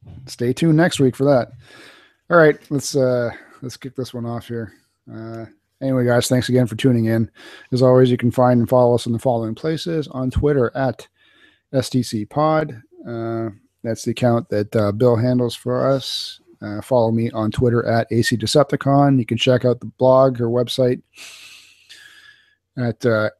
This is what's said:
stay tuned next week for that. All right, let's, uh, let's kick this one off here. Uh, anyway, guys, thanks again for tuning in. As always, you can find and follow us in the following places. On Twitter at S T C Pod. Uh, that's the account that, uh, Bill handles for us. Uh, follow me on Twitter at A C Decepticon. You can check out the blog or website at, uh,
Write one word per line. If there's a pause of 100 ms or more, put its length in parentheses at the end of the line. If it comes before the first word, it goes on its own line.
(280)
stay
tuned
next
week
for
that. (800)
All
right, (140)
let's,
uh, (320)
let's
kick
this
one
off
here. (380)
Uh, (360)
anyway,
guys,
thanks
again
for
tuning
in. (400)
As
always,
you
can
find
and
follow
us
in
the
following
places.
On
Twitter
at (680)
S
T
C
Pod. (280)
Uh, (340)
that's
the
account
that,
uh,
Bill
handles
for
us. (220)
Uh,
follow
me
on
Twitter
at
A
C
Decepticon.
You
can
check
out
the
blog
or
website (1800)
at,
uh,